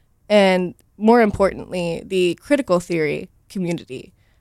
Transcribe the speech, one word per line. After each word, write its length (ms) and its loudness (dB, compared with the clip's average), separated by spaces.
and 460 2
more 240 4
importantly, 840 -2
the 320 0
critical 440 0
theory 480 -4
community, 640 -8